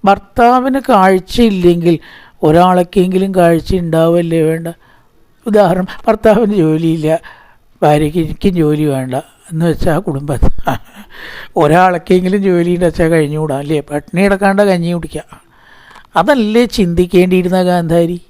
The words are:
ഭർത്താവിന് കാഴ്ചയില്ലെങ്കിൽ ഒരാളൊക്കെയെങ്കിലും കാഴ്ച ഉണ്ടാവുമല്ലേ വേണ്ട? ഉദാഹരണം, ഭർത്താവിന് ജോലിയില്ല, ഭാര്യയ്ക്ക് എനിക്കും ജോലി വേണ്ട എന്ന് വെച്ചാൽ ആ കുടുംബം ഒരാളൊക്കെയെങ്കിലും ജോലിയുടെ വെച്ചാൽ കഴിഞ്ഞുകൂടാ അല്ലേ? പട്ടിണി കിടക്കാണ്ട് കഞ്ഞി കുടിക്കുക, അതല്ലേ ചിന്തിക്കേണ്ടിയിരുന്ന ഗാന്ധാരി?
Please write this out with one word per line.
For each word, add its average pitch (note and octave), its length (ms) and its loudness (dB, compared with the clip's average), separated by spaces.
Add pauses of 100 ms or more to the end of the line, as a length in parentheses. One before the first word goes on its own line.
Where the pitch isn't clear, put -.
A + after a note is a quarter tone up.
ഭർത്താവിന് B3 760 0 (100)
കാഴ്ചയില്ലെങ്കിൽ F#3 1040 2 (500)
ഒരാളൊക്കെയെങ്കിലും F3+ 920 2
കാഴ്ച E3+ 320 2 (120)
ഉണ്ടാവുമല്ലേ E3 680 0
വേണ്ട? E3 200 -4 (800)
ഉദാഹരണം, F#3+ 420 2 (180)
ഭർത്താവിന് A3 540 2
ജോലിയില്ല, D#3+ 480 0 (760)
ഭാര്യയ്ക്ക് D3+ 420 0
എനിക്കും F#3 360 -2
ജോലി D3+ 320 0
വേണ്ട C3 220 -6 (360)
എന്ന് E3 200 -4
വെച്ചാൽ D#3 240 0
ആ D3+ 120 0
കുടുംബം C#3+ 340 -6 (1200)
ഒരാളൊക്കെയെങ്കിലും F3+ 840 2
ജോലിയുടെ F3 420 0
വെച്ചാൽ D#3+ 240 -2
കഴിഞ്ഞുകൂടാ D3+ 500 -2
അല്ലേ? D3+ 160 -4 (100)
പട്ടിണി D3 360 -6
കിടക്കാണ്ട് G3 440 0
കഞ്ഞി F3 280 -2
കുടിക്കുക, D#3+ 280 -10 (960)
അതല്ലേ A3+ 420 2 (140)
ചിന്തിക്കേണ്ടിയിരുന്ന F3+ 840 0 (100)
ഗാന്ധാരി? E3+ 480 0 (120)